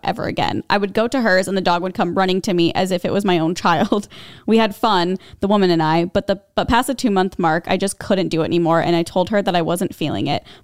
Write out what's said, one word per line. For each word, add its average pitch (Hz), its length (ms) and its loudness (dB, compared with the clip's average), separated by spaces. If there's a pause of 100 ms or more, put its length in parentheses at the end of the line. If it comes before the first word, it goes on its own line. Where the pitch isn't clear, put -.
ever - 200 -4
again. - 440 -4
I 202 80 2
would 196 160 -2
go 220 160 0
to 269 140 -2
hers, 185 260 2
and 190 80 -2
the 185 60 0
dog 175 180 0
would 185 140 -6
come 180 200 0
running 190 280 2
to 208 100 -2
me 170 220 2
as 185 160 0
if 180 160 -2
it - 60 -2
was 196 120 0
my 180 140 2
own 160 160 0
<laughs> - 100 -8
child. 202 420 2 (400)
We 220 120 4
had 220 180 0
fun, 190 400 0 (240)
the 196 80 -2
woman 196 220 4
and 165 120 2
I, 160 220 2
but 190 220 -2
the, 196 160 -2 (120)
but - 140 -2
past 240 200 2
the 277 60 0
two-month 196 440 0
mark, 165 300 0
I 190 100 0
just 196 200 -4
couldn't 185 300 0
do 160 140 -2
it - 20 0
anymore, 165 380 2
and 170 120 0
I 165 80 2
told 180 280 -2
her 208 100 0
that 185 160 0
I 170 60 2
wasn't 170 320 -4
feeling 139 320 -4
it, - 180 -4 (200)